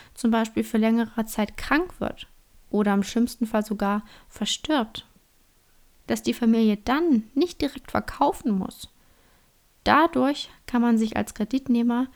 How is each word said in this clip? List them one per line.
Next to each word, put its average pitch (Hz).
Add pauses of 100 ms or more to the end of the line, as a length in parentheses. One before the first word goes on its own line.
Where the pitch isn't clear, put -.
(140)
zum 233
Beispiel 226
für 220
längere 226
Zeit 214
krank 339
wird - (440)
oder 202
im 202
schlimmsten 233
Fall 214
sogar 208 (260)
verstirbt? - (1000)
Dass -
die 240
Familie 226
dann 262 (100)
nicht 330
direkt -
verkaufen -
muss. - (920)
Dadurch 277 (160)
kann 240
man 233
sich 220
als 208
Kreditnehmer 240